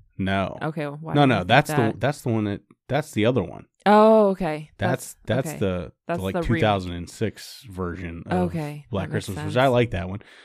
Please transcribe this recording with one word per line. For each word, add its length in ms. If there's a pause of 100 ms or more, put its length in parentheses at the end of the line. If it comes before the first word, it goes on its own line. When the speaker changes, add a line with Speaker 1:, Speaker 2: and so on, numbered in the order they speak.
(180)
Speaker 1:
No. 440
Speaker 2:
Okay, 240
well, 160
why 120
Speaker 1:
No, 80
Speaker 2:
did 20
I 20
Speaker 1:
no, 140
Speaker 2:
think 80
Speaker 1:
that's 240
the 60
Speaker 2:
that? 220
Speaker 1:
that's 220
the 80
one 160
that, 160 (260)
that's 240
the 140
other 180
one. 220 (220)
Speaker 2:
Oh, 420
okay. 480
Speaker 1:
That's, 380 (100)
Speaker 2:
That's, 200
Speaker 1:
that's 40
Speaker 2:
okay. 100
Speaker 1:
the, 320 (160)
Speaker 2:
That's 120
Speaker 1:
the, 40
like, 120
Speaker 2:
the 60
re- 180
Speaker 1:
two 40
thousand 280
and 180
six 640
version 560
of 220
Speaker 2:
Okay, 420
Speaker 1:
Black 180
Speaker 2:
that 60
makes 100
Speaker 1:
Christmas, 200
which 80
Speaker 2:
sense. 100
Speaker 1:
I 40
like 240
that 180
one. 120 (240)